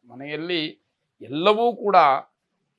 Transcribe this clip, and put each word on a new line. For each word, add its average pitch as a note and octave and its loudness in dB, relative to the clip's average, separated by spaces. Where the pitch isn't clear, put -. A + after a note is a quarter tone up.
ಮನೆಯಲ್ಲಿ D3+ -8
ಎಲ್ಲವೂ G#3 0
ಕೂಡ G3+ 2